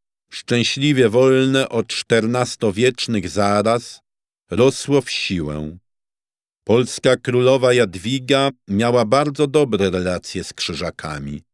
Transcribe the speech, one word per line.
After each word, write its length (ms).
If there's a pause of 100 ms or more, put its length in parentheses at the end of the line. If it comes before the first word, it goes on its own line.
(320)
szczęśliwie 760
wolne 600
od 180
czternastowiecznych 1400
zaraz, 720 (500)
rosło 500
w 100
siłę. 680 (880)
Polska 520
królowa 560
Jadwiga 760 (180)
miała 360
bardzo 420
dobre 440
relacje 540
z 80
krzyżakami 920 (120)